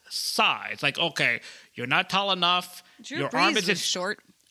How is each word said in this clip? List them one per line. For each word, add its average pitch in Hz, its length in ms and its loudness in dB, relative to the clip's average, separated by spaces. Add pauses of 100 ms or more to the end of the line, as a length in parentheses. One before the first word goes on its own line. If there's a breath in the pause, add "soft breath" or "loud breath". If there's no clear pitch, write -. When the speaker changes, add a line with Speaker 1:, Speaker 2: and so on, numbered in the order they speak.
Speaker 1:
size. 110 720 -2
Like, 143 160 0
okay, 143 440 2 (340 loud breath)
you're 123 120 -6
not 175 220 2
tall 196 220 0
enough. 180 520 0 (200 loud breath)
Speaker 2:
Drew - 160 -8
Speaker 1:
Your 139 100 -2
Speaker 2:
Brees - 100 -2
Speaker 1:
arm 190 140 4
Speaker 2:
was 196 160 0
Speaker 1:
isn't 190 80 2
Speaker 2:
short. 190 420 -4 (320)